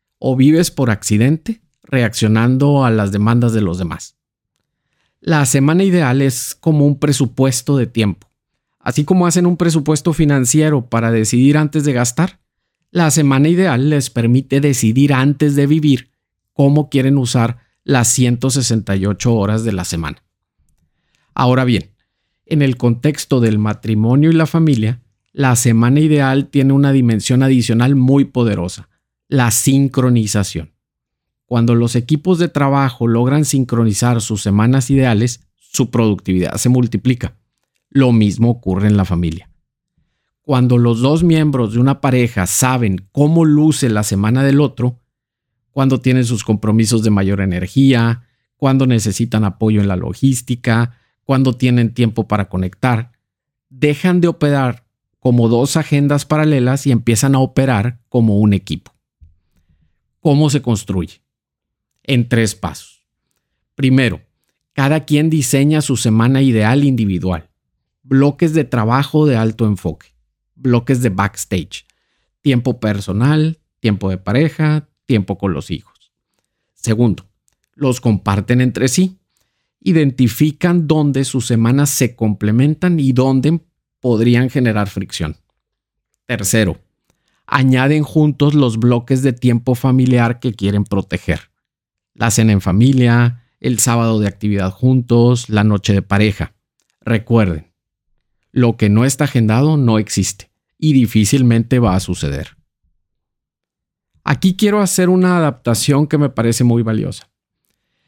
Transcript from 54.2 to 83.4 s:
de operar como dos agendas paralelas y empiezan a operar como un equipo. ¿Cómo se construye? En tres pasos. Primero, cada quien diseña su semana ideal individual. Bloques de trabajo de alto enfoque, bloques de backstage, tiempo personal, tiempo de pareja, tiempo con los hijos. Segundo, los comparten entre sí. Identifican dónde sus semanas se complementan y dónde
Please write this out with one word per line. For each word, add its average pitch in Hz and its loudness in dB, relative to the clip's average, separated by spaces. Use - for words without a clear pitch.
de 175 2
operar 139 -2
como 120 2
dos 120 0
agendas 143 0
paralelas 143 0
y 139 0
empiezan 120 0
a 135 2
operar 127 -2
como 110 0
un 107 2
equipo. - -6
¿Cómo 151 2
se 127 -2
construye? 98 -6
En 120 -2
tres 113 0
pasos. - -14
Primero, 131 0
cada 143 -2
quien 151 0
diseña 147 0
su 135 -2
semana 120 2
ideal 123 2
individual. 95 -2
Bloques 143 0
de 156 0
trabajo 127 0
de 139 2
alto 110 -2
enfoque, 92 -4
bloques 123 0
de 123 0
backstage, 98 -6
tiempo 123 -2
personal, 117 -2
tiempo 98 -2
de 92 -6
pareja, 151 -2
tiempo 101 -2
con 95 -2
los - -8
hijos. - -14
Segundo, 110 -2
los 131 -4
comparten 107 0
entre 127 -2
sí. 185 -2
Identifican 151 0
dónde 143 0
sus 127 -6
semanas 123 0
se - -4
complementan 127 0
y 135 0
dónde 135 0